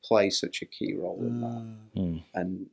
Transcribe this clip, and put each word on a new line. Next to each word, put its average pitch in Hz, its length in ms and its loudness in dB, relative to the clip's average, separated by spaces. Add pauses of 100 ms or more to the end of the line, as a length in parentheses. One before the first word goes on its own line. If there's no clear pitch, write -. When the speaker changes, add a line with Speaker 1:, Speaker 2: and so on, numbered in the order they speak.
Speaker 1:
play 104 240 8
such - 320 -2
a - 40 -6
key - 280 -4
role 87 260 -4
in 120 220 -2
that. 117 60 -4
Speaker 2:
Mm. 110 540 -6
Speaker 3:
Mm. 82 220 0 (100)
Speaker 1:
And, 92 400 -2